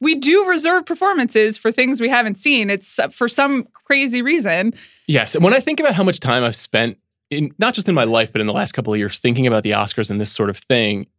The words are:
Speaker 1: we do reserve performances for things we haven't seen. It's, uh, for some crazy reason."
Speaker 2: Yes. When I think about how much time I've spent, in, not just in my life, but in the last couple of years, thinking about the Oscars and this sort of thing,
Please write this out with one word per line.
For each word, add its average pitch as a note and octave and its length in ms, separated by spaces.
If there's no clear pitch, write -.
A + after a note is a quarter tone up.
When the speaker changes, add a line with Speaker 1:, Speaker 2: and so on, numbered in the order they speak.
Speaker 1:
we D#4+ 140
do E4 340
reserve E4+ 380
performances A#3+ 720
for A3+ 120
things B3+ 300
we A#3 80
haven't A#3 300
seen. A#3 320
It's, - 280
uh, - 100
for A#3+ 200
some C#4 400
crazy C4+ 380
reason." A3+ 500
Speaker 2:
Yes. C3+ 320
When F3+ 140
I C4+ 80
think D#4 200
about C#4+ 120
how F#3 100
much F#3 160
time B2 260
I've A2+ 120
spent, A2+ 400
in, D3 300
not A#3 160
just G3 160
in F3 40
my C3 100
life, A2+ 280
but A2 80
in G#2+ 60
the G#2 80
last G2+ 180
couple G#2+ 220
of G#2+ 40
years, G2+ 200
thinking B2 280
about A2 180
the G#2 80
Oscars G#2 380
and G2+ 80
this G#2 140
sort G2+ 160
of F#2+ 80
thing, G#2+ 500